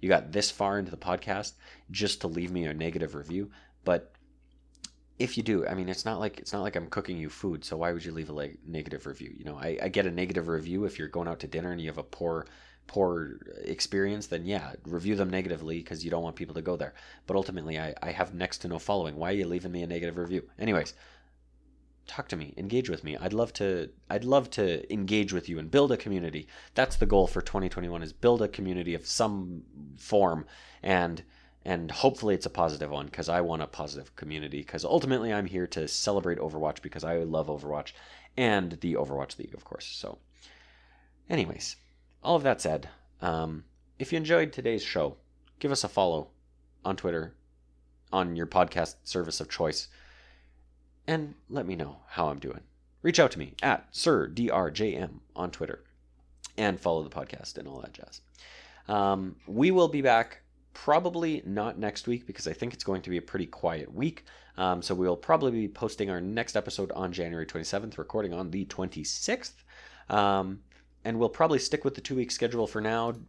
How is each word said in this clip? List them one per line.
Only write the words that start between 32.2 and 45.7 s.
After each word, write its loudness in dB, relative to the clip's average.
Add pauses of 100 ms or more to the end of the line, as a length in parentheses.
it's 0
a -6
positive 0
one, -6
'cause -6
I 4
want 0
a -6
positive -10
community, -8
'cause -6
ultimately 2
I'm 0
here -2
to -4
celebrate 0
Overwatch -2
because -10
I 0
love 0
Overwatch -6 (440)
and 2
the 0
Overwatch -2
League, -12
of -18
course. -12
So -10 (1120)
anyways, -2 (480)
all 6
of 2
that 4
said, 0 (320)
um, -2 (340)
if -6
you 2
enjoyed 4
today's 0
show, 0 (420)
give 0